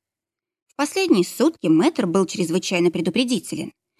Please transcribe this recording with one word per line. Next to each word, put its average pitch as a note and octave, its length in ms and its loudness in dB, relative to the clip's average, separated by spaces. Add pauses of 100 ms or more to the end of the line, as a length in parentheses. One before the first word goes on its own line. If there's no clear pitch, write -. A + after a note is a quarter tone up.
(680)
В - 100 -14
последние D4 480 0
сутки - 420 -2
мэтр F#3+ 380 2
был F3+ 200 0
чрезвычайно F3 680 -2
предупредителен. F3 840 -4 (260)